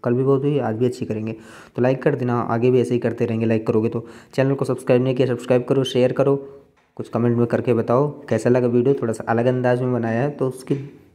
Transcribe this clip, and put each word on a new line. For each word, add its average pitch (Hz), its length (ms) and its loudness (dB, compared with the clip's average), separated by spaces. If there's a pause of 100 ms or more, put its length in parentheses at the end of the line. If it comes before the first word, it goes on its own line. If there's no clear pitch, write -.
कल 120 100 2
भी 131 100 0
बहुत 135 180 2
हुई, 147 180 0
आज 113 160 -2
भी 123 100 0
अच्छी 120 200 -4
करेंगे, 110 300 -6 (400)
तो 123 60 0
like 135 200 0
कर 147 120 2
देना। 123 280 -2
आगे 117 280 2
भी 127 100 4
ऐसे 117 140 0
ही 120 60 0
करते 117 260 -2
रहेंगे, 113 200 -2
like 113 200 0
करोगे 113 220 2
तो। 113 160 -4 (300)
Channel 135 200 2
को 135 100 -2
subscribe 123 400 2
नहीं 131 100 0
किया, 131 140 2
subscribe 123 360 0
करो, 135 200 2
share 123 280 2
करो, 139 220 2 (640)
कुछ - 120 -10
comment 117 300 0
में 120 80 4
करके 117 280 0
बताओ 120 340 2 (200)
कैसा 113 220 0
लगा 123 180 4
video, 123 260 2
थोड़ा 117 180 -4
सा - 160 -8
अलग 117 180 2
अंदाज 127 360 2
में 123 100 0
बनाया 117 300 -2
है 147 80 -2
तो 143 180 -4
उसकी - 260 -6 (400)